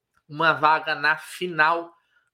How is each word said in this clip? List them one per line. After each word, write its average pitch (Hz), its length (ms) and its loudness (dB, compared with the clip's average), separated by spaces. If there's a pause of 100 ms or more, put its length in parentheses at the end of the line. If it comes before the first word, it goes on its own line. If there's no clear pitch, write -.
(280)
uma 156 240 0
vaga 156 420 0
na 151 240 0
final 170 800 -2 (380)